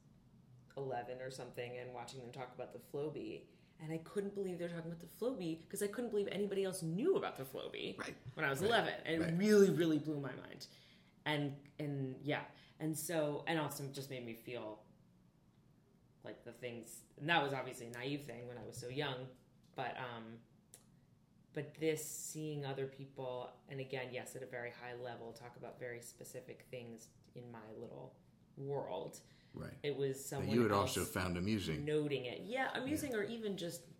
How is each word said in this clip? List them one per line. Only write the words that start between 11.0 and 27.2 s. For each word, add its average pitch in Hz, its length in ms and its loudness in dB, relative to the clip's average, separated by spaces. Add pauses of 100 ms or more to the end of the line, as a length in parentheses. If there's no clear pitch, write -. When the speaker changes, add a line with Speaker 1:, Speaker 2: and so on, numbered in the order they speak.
Speaker 1:
And, 147 320 2 (220)
and 139 440 -2
yeah. 135 220 0 (340)
And 156 200 0
so, 151 480 2
and 165 120 4
also 143 300 -2
just 135 220 -8
made 127 140 -6
me 113 100 -6
feel 110 480 -8 (1400)
like 110 200 -10
the 117 80 -10
things, 117 520 -8 (140)
and 143 100 -2
that 165 140 8
was 139 100 2
obviously 127 340 -4
a 117 40 -10
naive 135 340 -2
thing 120 220 -10
when 120 120 -8
I 107 60 -10
was 113 120 -10
so 123 120 -8
young, 131 380 -2 (480)
but, 127 240 -2
um, 117 400 -6 (1120)
but 143 280 -4
this, 156 260 4
seeing 151 580 -4
other 135 220 0
people, 131 640 -6 (180)
and 139 120 -6
again, 131 320 -4
yes, 120 240 -6
at 123 60 -6
a 101 40 -6
very 120 240 -4
high 120 320 -10
level, 117 300 -8
talk 120 240 -14
about - 240 -12
very 120 200 -6
specific - 720 -12
things 117 380 -10 (260)